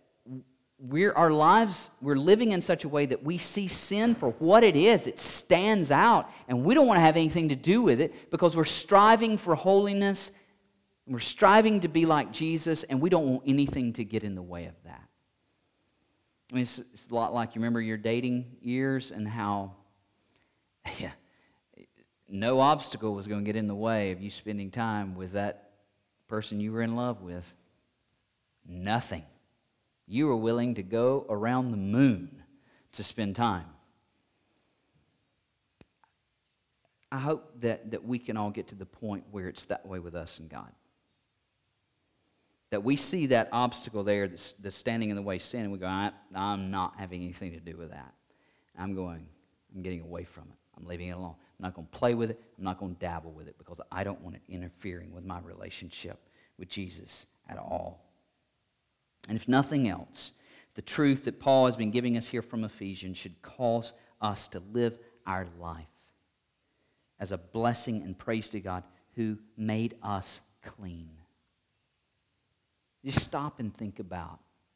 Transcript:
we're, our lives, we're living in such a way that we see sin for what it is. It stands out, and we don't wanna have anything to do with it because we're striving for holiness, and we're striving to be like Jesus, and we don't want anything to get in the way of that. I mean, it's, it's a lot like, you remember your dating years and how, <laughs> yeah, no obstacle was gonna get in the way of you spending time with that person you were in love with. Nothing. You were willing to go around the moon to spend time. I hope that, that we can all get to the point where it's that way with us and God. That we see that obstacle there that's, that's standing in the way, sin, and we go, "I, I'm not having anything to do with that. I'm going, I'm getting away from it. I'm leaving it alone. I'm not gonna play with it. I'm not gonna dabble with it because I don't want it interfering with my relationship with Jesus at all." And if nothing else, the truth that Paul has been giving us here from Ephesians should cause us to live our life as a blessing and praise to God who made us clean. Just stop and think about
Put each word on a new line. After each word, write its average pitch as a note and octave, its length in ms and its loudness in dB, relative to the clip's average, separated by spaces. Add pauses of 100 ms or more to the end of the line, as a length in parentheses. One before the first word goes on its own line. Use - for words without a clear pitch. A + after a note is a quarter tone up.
(800)
we're, D3 340 0
our D#3+ 180 6
lives, F3 580 6 (140)
we're C#3+ 140 2
living G#3 360 6
in F3+ 80 2
such E3 240 -2
a D#3 40 -4
way D3 180 0
that B2+ 160 -2
we E3 160 -2
see G3 300 -4
sin G#3+ 460 2
for C3 180 -2
what F#3+ 300 8
it G3 140 8
is. G3 300 6
It - 120 -6
stands F#3 720 2
out, F#3 400 6 (160)
and B2+ 180 0
we G#3 100 6
don't D4 120 8
wanna G3 140 8
have D#3+ 160 8
anything D#3+ 340 2
to C3+ 60 0
do F3 240 4
with C#3 200 6
it - 300 -2
because E3 240 4
we're E3 100 4
striving G#3+ 720 6
for E3+ 160 2
holiness, G3 760 2 (760)
and C3+ 80 -6
we're A#2 60 -4
striving G#3+ 600 6
to F3 80 0
be E3 160 2
like D3 280 2
Jesus, D#3+ 500 -2
and C3 180 -2
we E3 80 4
don't E3 180 4
want C3 200 0
anything C3+ 480 0
to A#2+ 100 -6
get G#2+ 200 -4
in G2 100 -6
the F#2 80 -8
way F2 240 -10
of D#2+ 80 -16 (100)
that. - 240 -20 (1400)
I B2 40 -10
mean, B2+ 80 0
it's, A#2+ 160 -6
it's - 320 -20
a A#2 40 -6
lot A2+ 180 0
like, A#2 220 -4
you A2 60 -4
remember A#2 200 0
your A2 160 -4
dating B2 640 -2
years C3 500 -2
and G#2+ 160 -8
how, G2+ 460 -4 (1120)
<laughs> - 140 -12
yeah, - 140 -10 (1160)
no A#2 320 2
obstacle C3+ 540 2
was G2 120 -8
gonna G#2 160 -4
get G#2 140 -2
in A2 120 -2
the G2+ 60 -4
way G#2 380 -2
of F2+ 80 -8
you G2+ 80 -10
spending G2+ 420 -10
time G#2 440 -4
with F#2 180 -12
that G2+ 380 -6 (580)
person G#2+ 320 -6
you G#2+ 120 -4
were A#2 100 -2
in A2+ 120 -2
love A#2+ 280 -4
with. F2 320 -14 (1120)
Nothing. F2+ 580 -4 (800)
You C3 200 -2
were B2+ 100 2
willing A#2 380 0
to G2+ 80 -8
go A#2 460 0
around A#2+ 420 0
the A2 60 -4
moon G2+ 680 2 (500)
to - 100 -10
spend G2+ 340 -6
time. G2+ 300 0 (3500)
I C3+ 80 -6
hope C#3+ 420 -6
that, A2+ 320 -4
that G#2 120 -8
we A#2+ 140 -4
can A#2 180 -8
all G#2 140 -4
get G#2 180 -10
to - 60 -18
the F#2+ 120 -16
point G#2 440 -10
where F#2+ 180 -10
it's - 180 -14
that - 200 -8
way F#2 120 -10
with E2+ 160 -12
us D#2+ 240 -12
and D#2+ 100 -18
God. B1 220 -18 (2000)
That G2+ 120 -4
we C3+ 140 2
see D#3 300 -2
that A#2 260 2
obstacle A#2+ 500 -2
there G2+ 240 0
that's, F2 280 -10
that's G2 220 -12
standing A2+ 340 -4
in G2+ 60 -4
the G2+ 60 -8
way, G2 160 -6
sin, - 220 -8
and G#2 120 -6
we F#2+ 60 -8
go, F#2 80 -8
"I, G2 240 -2 (240)
I'm G2 380 -4
not F#2+ 260 -4
having F2+ 240 -10
anything F2+ 300 -12
to E2 80 -16
do E2 160 -16
with E2 140 -16
that. C2 220 -18 (640)
I'm F#2+ 200 -8
going, E2+ 300 -10 (480)
I'm F#2+ 80 -14
getting F2+ 180 -8
away E2+ 240 -12
from D#2 200 -20
it. - 140 -20 (180)
I'm - 80 -20
leaving F2 240 -10
it F2+ 40 -10
alone. F2 260 -12
I'm - 240 -20
not F#2 120 -8
gonna D#2+ 180 -16
play A#2+ 220 0
with A2+ 160 -2
it. A2 100 -12 (180)
I'm F#2+ 60 -14
not F#2 160 -6
gonna F#2 140 -8
dabble E2+ 360 -10
with D#2 160 -20
it - 120 -20
because - 220 -20 (120)
I F#2 100 -6
don't G2 200 -8
want F2 140 -16
it - 120 -20
interfering F2 640 -14
with F2+ 120 -16
my F2+ 140 -10
relationship F2+ 800 -16 (400)
with F2+ 100 -16
Jesus F2+ 580 -12 (220)
at - 100 -14
all." - 460 -10 (1200)
And G#2+ 80 -4
if - 120 -8
nothing C#3 400 2
else, - 440 -10 (420)
the - 80 -12
truth C#3 420 0
that - 160 -6
Paul C3+ 260 6
has A#2+ 100 2
been A2 140 -2
giving A#2+ 260 0
us A#2 100 -4
here A#2 160 -6
from A2+ 220 -6
Ephesians F#2+ 520 -10
should - 260 -16
cause A#2 500 -2 (280)
us G#2 280 -4
to F2 140 -14 (100)
live A#2 260 0 (280)
our F#2+ 200 -4 (120)
life E2 280 -12 (1300)
as G2 140 -8
a F#2 60 -6
blessing A2+ 640 -4
and F#2 160 -12
praise A2+ 320 -6
to G#2+ 100 -10
God F2+ 220 -8 (320)
who A2 240 -4 (180)
made A2 460 -4
us G2 380 -6 (220)
clean. E2+ 480 -16 (1900)
Just C3+ 160 -2
stop D3 400 -8
and G#2 140 -8
think G#2 240 -12
about F2 420 -14 (360)